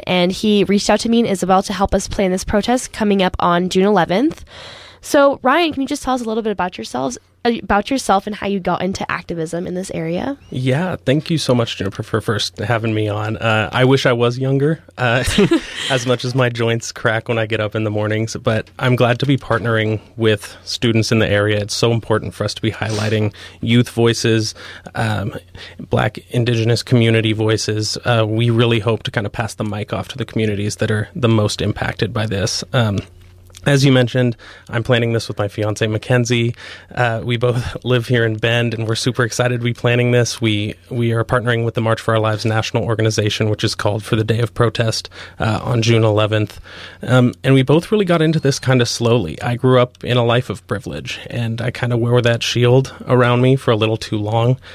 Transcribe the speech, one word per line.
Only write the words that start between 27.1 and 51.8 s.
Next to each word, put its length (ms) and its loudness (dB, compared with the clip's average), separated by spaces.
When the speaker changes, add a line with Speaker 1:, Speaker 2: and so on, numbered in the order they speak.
Speaker 2:
voices. 680 -2
Uh, 240 2
we 220 0
really 300 2
hope 240 -2
to 80 -6
kind 160 -2
of 40 -8
pass 220 -6
the 100 -6
mic 280 -6
off 160 -6
to 100 -14
the 60 -6
communities 520 -2
that 140 -2
are 240 -2
the 140 0
most 340 2
impacted 500 -4
by 140 -2
this. 460 -4
Um, 260 0
as 180 4
you 80 6
mentioned, 440 2
I'm 140 -4
planning 280 2
this 140 -2
with 100 -10
my 120 -2
fiance, 400 -2
Mackenzie. 640 0
Uh, 300 -2
we 120 -2
both 440 -2
<laughs> 40 -2
live 220 2
here 180 2
in 140 -2
Bend, 340 0
and 140 -4
we're 80 -2
super 300 0
excited 340 -2
to 60 -6
be 100 -2
planning 380 2
this. 280 2
We, 360 0
we 220 0
are 120 0
partnering 400 0
with 100 -2
the 60 -2
March 200 0
for 140 0
Our 60 2
Lives 260 -2
national 380 -2
organization, 640 0
which 140 -2
is 100 0
called 300 -2
for 100 -2
the 100 2
day 140 0
of 160 -2
protest, 560 -2
uh, 220 0
on 200 0
June 220 4
eleventh. 560 0
Um, 400 4
and 100 4
we 100 6
both 280 2
really 140 2
got 180 2
into 160 2
this 220 0
kind 200 2
of 80 2
slowly. 540 0
I 140 -2
grew 240 4
up 240 0
in 120 0
a 80 2
life 260 0
of 180 -10
privilege, 500 -8
and 320 -4
I 120 -2
kind 200 -2